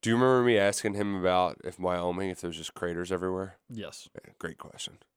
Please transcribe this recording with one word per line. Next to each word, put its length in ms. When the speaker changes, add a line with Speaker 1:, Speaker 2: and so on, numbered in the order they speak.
Speaker 1:
Do 80
you 60
remember 280
me 140
asking 360
him 220
about 480
if 140
Wyoming, 520
if 100
there's 160
just 180
craters 380
everywhere? 460
Speaker 2:
Yes. 460
Speaker 1:
Yeah, 240
great 200
question. 400